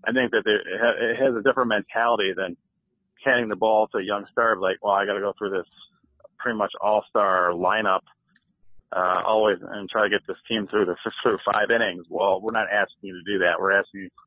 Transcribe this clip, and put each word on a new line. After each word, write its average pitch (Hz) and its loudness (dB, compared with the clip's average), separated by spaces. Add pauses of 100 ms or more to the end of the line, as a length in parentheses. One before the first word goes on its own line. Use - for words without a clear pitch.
I 110 -2
think 120 0
that 107 2
they, 110 2
it 101 -2
ha-, 117 2
it 117 -2
has 131 2
a 107 -4
different 127 2
mentality 107 0
than 90 -6 (680)
handing 120 2
the 104 -4
ball 110 4
to 113 -6
a 98 -2
young 101 -4
star, 113 2
like, 95 -2
"Well, 104 2
I 98 2
gotta 101 -2
go 101 -4
through 104 -6
this 92 -4 (720)
pretty 117 -4
much 101 -2
all-star 98 2
lineup, 95 0 (960)
uh, 90 0
always 107 2
and 101 -12
try 107 0
to 101 0
get 101 -2
this 92 -10
team 110 -4
through 104 0
the 87 -4
f-, - -8 (100)
through 107 2
five 104 0
innings." 98 0
Well, 95 0
we're 110 -4
not 101 -2
asking 101 0
you 95 -12
to 92 -6
do 98 0
that. 87 2
We're 98 2
asking 98 -4
you 92 -14 (180)